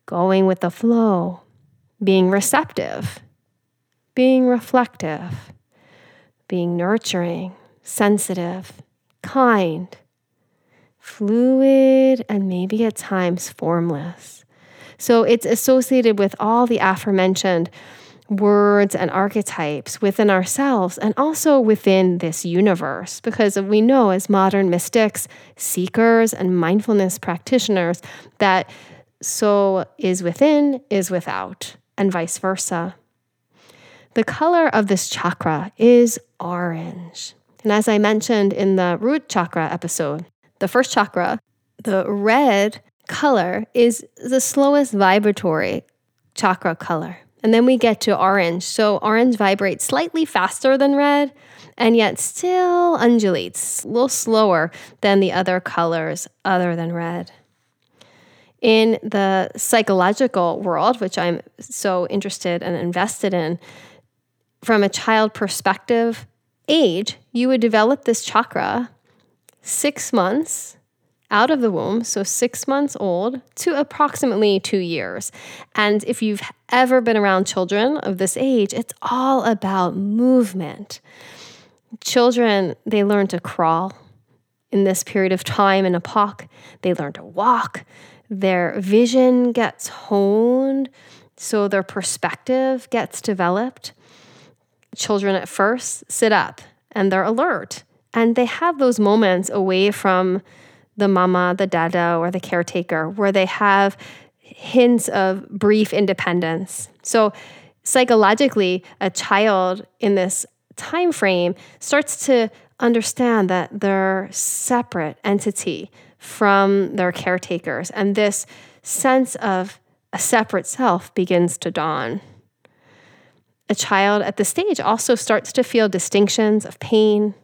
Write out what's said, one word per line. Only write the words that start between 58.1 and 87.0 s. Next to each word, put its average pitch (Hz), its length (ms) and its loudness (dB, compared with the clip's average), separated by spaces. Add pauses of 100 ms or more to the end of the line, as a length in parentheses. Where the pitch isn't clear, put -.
In 220 420 4
the 196 540 -2
psychological 202 1040 0
world, 202 400 0
which 190 160 -6
I'm 175 240 -2 (180)
so 180 480 -4
interested 185 560 -6
and 170 140 -6
invested 185 560 -4
in, 170 260 -2 (1040)
from 214 180 2
a - 80 2
child 220 440 0
perspective 226 920 -2 (440)
age, 214 480 0 (160)
you 247 160 0
would 262 100 2
develop 226 460 2
this 226 180 0
chakra 233 680 -2 (720)
six - 520 -4
months 220 640 -2 (520)
out 220 200 2
of 285 120 0
the 226 100 0
womb, 185 320 -2
so - 180 -4
six - 460 -4
months 277 320 -2
old 202 420 -4 (140)
to 320 220 -4
approximately 220 800 0
two - 180 -4
years. 165 540 -6 (420)
And 208 300 2
if - 180 -4
you've 214 220 -4 (260)
ever 254 320 4
been 226 160 0
around 196 300 2
children 202 500 -2
of 185 220 -6
this 190 180 -2
age, 247 340 0
it's - 300 -8
all 262 420 0
about 196 520 0
movement. 208 1080 0 (1000)
Children, 233 760 2 (100)
they 214 180 0
learn 202 240 2
to 175 120 -6
crawl 170 540 -2 (800)
in 196 120 2
this 190 200 0
period 190 280 -2
of 185 120 -2
time 190 420 2
and 180 100 0
epoch. 202 520 -4 (360)
They 180 100 0
learn 143 200 -6